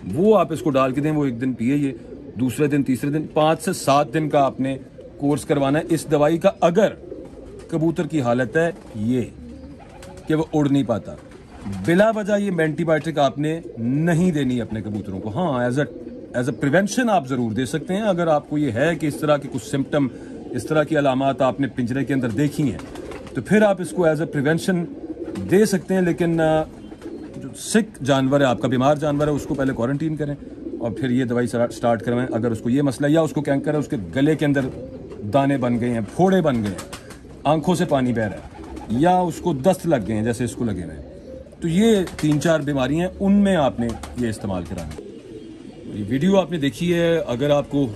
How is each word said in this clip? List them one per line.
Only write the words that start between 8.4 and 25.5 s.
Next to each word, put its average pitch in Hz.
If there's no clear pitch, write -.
है 165
ये 117
कि 160
वो 156
उड़ 147
नहीं 139
पाता, 104
बिला 190
वजह 208
ये 196
एंटीबायोटिक 156
आपने 147
नहीं 160
देनी 127
अपने 110
कबूतरों 98
को। 104
हाँ, 123
as 123
a, 147
as 123
a 120
prevention 202
आप 170
ज़रूर 123
दे 123
सकते 156
हैं। 202
अगर 175
आपको 147
ये 147
है 147
कि 160
इस -
तरह 147
के 139
कुछ -
symptom, 139
इस 123
तरह 156
की 151
अलामात 135
आपने 131
पिंजरे 127
के 131
अंदर 127
देखी 143
हैं, 123
तो 131
फिर 214
आप 196
इसको 175
as 156
a 156
prevention 165
दे 165